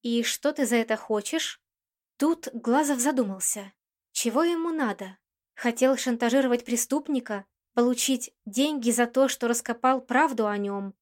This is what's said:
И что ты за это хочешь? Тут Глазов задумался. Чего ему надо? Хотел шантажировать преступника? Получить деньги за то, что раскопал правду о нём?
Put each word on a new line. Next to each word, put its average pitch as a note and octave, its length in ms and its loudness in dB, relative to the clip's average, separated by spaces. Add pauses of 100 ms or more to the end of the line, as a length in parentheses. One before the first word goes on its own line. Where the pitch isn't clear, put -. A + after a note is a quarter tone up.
И A#3 220 0
что C#4+ 320 -2
ты D4 100 0
за A#3 120 2
это A3+ 200 0
хочешь? - 640 -4 (560)
Тут E4 380 0
Глазов B3+ 460 2
задумался. G#3 760 -2 (380)
Чего A#3+ 320 0
ему E4+ 260 0
надо? G#3 480 -4 (360)
Хотел B3 440 2
шантажировать A#3+ 640 2
преступника? A#3+ 800 -2 (300)
Получить B3 600 0 (120)
деньги B3+ 440 0
за A#3+ 160 2
то, C4 220 2
что B3+ 180 -4
раскопал A#3+ 540 0
правду C4 460 2
о G#3 100 -2
нём? G3+ 460 -6